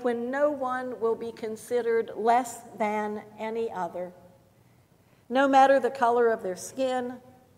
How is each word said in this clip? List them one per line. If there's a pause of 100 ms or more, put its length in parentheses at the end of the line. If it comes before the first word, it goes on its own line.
when
no
one
will
be
considered
less (180)
than (140)
any
other, (1160)
no
matter
the
color
of
their
skin, (440)